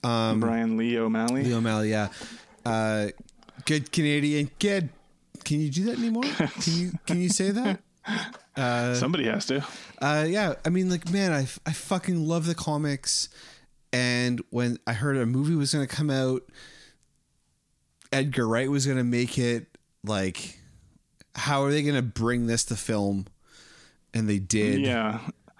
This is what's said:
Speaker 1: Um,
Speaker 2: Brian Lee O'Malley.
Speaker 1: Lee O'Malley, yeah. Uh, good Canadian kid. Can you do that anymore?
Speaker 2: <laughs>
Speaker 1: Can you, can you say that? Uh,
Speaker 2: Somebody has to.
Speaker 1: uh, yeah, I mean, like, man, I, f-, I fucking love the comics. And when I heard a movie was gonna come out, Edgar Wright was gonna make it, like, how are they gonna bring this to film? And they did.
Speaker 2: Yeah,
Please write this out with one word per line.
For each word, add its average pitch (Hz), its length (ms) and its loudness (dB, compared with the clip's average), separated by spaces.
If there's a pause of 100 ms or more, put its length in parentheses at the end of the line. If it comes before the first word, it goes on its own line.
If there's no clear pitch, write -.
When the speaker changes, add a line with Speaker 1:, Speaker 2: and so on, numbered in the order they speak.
Speaker 1:
Um, 113 360 2
Speaker 2:
Brian 113 360 2
Lee 117 220 2
O'Malley. 113 460 0
Speaker 1:
Lee 120 100 2
O'Malley, 110 360 2
yeah. 107 180 0 (580)
Uh, 110 420 0 (560)
good 151 280 -2
Canadian 147 680 2
kid. 151 300 0 (560)
Can 151 160 0
you 151 100 0
do 170 140 -2
that 240 140 -2
anymore? 233 260 0
Speaker 2:
<laughs> 285 120 -4
Speaker 1:
Can - 380 0
you, 175 180 -2 (140)
can 175 140 0
you 180 80 2
say 190 220 2
that? 208 300 0 (760)
Uh, 123 380 0
Speaker 2:
Somebody 135 300 0
has 208 220 0
to. 139 180 0 (360)
Speaker 1:
uh, 151 280 2
yeah, 190 260 0 (100)
I 160 40 0
mean, 185 220 2
like, 170 200 -2
man, 190 220 2
I, 143 100 2
f-, - 240 -6
I 160 60 -2
fucking 175 560 0
love 165 180 0
the 170 80 0
comics. 147 760 -2 (640)
And 123 480 2 (100)
when 120 360 0
I 117 60 -2
heard 135 240 0
a 127 100 2
movie 139 280 2
was 143 180 2
gonna 143 140 0
come 151 240 -2
out, 131 320 0 (1700)
Edgar 135 340 0
Wright 117 240 2
was 139 160 2
gonna 131 180 0
make 120 340 0
it, 120 400 -2 (260)
like, 98 540 -2 (760)
how 139 300 0
are 139 80 2
they 151 100 2
gonna 143 200 2
bring 117 440 0
this 117 180 2
to 110 120 -4
film? 101 500 0 (880)
And 110 140 2
they 101 100 4
did. 107 440 2
Speaker 2:
Yeah, 113 380 0 (400)